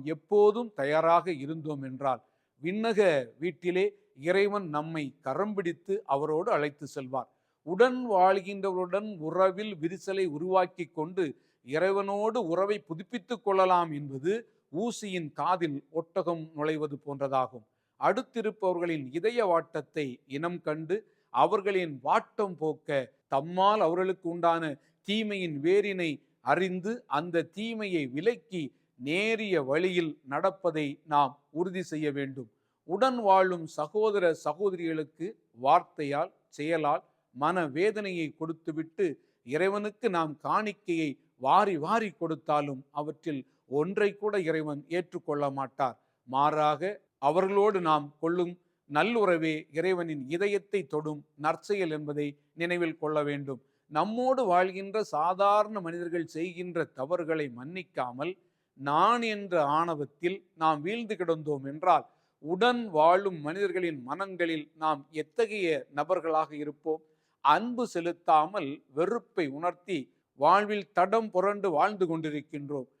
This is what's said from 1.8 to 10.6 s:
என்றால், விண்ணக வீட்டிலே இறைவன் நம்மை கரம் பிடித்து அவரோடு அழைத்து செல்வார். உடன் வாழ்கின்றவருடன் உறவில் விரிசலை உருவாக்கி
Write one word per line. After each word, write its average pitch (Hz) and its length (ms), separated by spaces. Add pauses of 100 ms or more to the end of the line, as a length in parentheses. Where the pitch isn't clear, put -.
என்றால், 131 380 (420)
விண்ணக 208 380 (380)
வீட்டிலே 180 480 (320)
இறைவன் 196 500
நம்மை 151 360 (160)
கரம் 185 340
பிடித்து 190 400 (120)
அவரோடு 156 440
அழைத்து 147 360
செல்வார். 131 440 (360)
உடன் 240 320 (120)
வாழ்கின்றவருடன் 190 1000 (100)
உறவில் 185 580
விரிசலை 185 500
உருவாக்கி 180 600